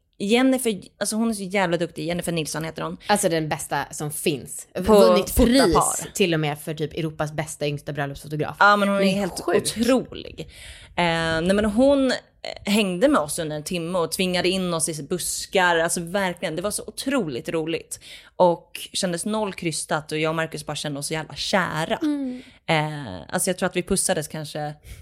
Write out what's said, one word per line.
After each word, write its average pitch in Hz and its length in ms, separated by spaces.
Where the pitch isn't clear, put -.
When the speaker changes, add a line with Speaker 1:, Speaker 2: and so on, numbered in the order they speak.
Speaker 1:
Jennifer, 233 640
alltså 214 160
hon 226 140
är 226 40
så 196 100
jävla 180 340
duktig. 165 280
Jennifer 165 260
Nilsson 156 320
heter 160 200
hon. 165 140
Speaker 2:
Alltså 196 220
den 160 200
bästa 151 420
som 151 200
finns. - 600
Speaker 1:
På - 80
Speaker 2:
Vunnit 185 300
Speaker 1:
fota 254 160
Speaker 2:
pris 233 280
Speaker 1:
par. - 400
Speaker 2:
till 180 200
och 156 60
med 151 200
för 165 140
typ 151 200
Europas 156 380
bästa 156 360
yngsta 147 260
bröllopsfotograf. 147 680
Speaker 1:
Ja, 202 160
men 202 140
hon 196 80
är 196 40
Speaker 2:
Det 196 60
är 190 80
Speaker 1:
helt 190 260
Speaker 2:
sjukt. - 360
Speaker 1:
otrolig. - 600
Eh, - 160
nej, 180 120
men 208 120
hon, 262 460
eh, - 640
hängde 196 340
med 262 140
oss 151 180
under 151 160
en 151 80
timme 175 360
och 160 120
tvingade 180 380
in 185 240
oss 165 160
i 160 140
buskar. 180 760
Alltså 170 220
verkligen, 175 540
det 175 60
var 208 100
så - 160
otroligt 156 600
roligt. 165 500
Och 175 440
kändes 175 320
noll 214 280
krystat 160 580
och 156 60
jag 156 120
och 160 60
Marcus 160 300
bara 151 100
kände 147 240
oss 143 80
så 160 60
jävla 156 220
kära. 170 680
Speaker 2:
Mm. 277 400
Speaker 1:
Eh, 147 560
alltså 185 160
jag 180 80
tror 185 120
att - 60
vi 175 80
pussades 180 440
kanske 151 460